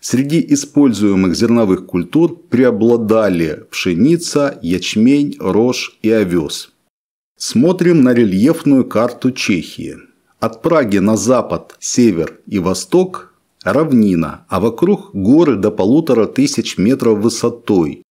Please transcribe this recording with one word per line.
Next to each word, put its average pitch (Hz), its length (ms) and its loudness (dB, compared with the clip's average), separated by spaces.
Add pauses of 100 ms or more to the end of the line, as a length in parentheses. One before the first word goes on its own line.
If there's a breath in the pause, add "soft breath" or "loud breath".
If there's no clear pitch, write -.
Среди 143 480 -2
используемых 101 840 0
зерновых 104 500 0
культур 160 640 -2
преобладали 110 1200 0
пшеница, 143 920 0
ячмень, 113 800 0
рожь 110 640 -2
и 107 80 -2
овес. 90 640 -2 (720)
Смотрим 165 600 2
на 127 100 4
рельефную 120 720 2
карту 120 460 -2
Чехии. 80 640 -6 (420)
От 113 220 -6
Праги 139 380 0
на 107 180 2
запад, 110 600 -2
север 92 680 0
и 104 140 -4
восток – 95 760 -4 (300)
равнина, 107 840 0
а 95 120 -4
вокруг – 120 560 -2
горы 127 400 2
до 101 160 0
полутора 117 560 0
тысяч - 500 -4
метров 113 400 0
высотой. 104 920 -2